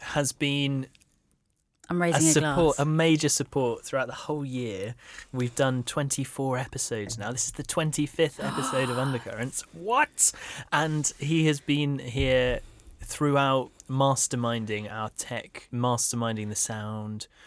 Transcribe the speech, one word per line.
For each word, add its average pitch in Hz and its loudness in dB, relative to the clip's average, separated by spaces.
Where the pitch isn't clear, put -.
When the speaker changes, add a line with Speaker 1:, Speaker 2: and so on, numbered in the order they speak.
Speaker 1:
has - -2
been 139 -2
Speaker 2:
I'm 175 0
Speaker 1:
a 175 2
Speaker 2:
raising 160 6
a 156 8
Speaker 1:
support, 151 4
Speaker 2:
glass. - -4
Speaker 1:
a 139 2
major 156 4
support - 0
throughout 131 0
the 123 -10
whole 151 -4
year. 120 -6
We've 123 -2
done 131 2
twenty-four 135 -2
episodes 113 -6
now. 107 -6
This 127 -4
is - -8
the 147 -8
twenty-fifth 151 0
episode 135 -2
of 120 -2
Speaker 2:
<gasps> 131 0
Speaker 1:
Undercurrents. 120 -4
What? 220 2
And 151 0
he 160 2
has 147 4
been 143 0
here 127 2
throughout, 139 2
masterminding 113 -2
our 107 -6
tech, - -10
masterminding 120 0
the 107 -6
sound, 107 -6